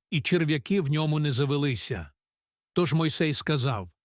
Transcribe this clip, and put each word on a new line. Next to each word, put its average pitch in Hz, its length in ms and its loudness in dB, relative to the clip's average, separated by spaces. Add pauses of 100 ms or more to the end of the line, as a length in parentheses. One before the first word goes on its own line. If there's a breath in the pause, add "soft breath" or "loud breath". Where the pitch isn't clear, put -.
(100)
і 151 100 0
черв'яки 165 600 2
в 143 100 -2
ньому 151 280 0
не 147 140 0
завелися. 131 800 -2 (640)
Тож 170 200 0
Мойсей 156 420 0
сказав: 127 560 -2 (140)